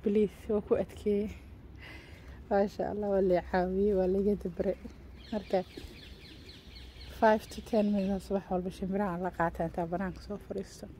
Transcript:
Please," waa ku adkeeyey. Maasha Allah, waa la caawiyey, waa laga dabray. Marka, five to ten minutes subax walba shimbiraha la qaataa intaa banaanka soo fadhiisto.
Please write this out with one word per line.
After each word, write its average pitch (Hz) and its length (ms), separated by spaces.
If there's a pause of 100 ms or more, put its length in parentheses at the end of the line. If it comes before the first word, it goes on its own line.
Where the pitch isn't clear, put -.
Please," 208 360 (100)
waa 214 120
ku 214 120 (100)
adkeeyey. 208 480 (1160)
Maasha 202 440
Allah, 208 220
waa 190 160
la 175 200
caawiyey, 190 480
waa 185 80
laga 196 360
dabray. 185 360 (540)
Marka, 196 260 (1600)
five 220 240 (100)
to - 80
ten 214 320
minutes 196 360
subax 196 220
walba 180 200
shimbiraha 190 480
la 180 200
qaataa 170 300
intaa 170 240
banaanka 175 300
soo 202 240
fadhiisto. 196 400 (140)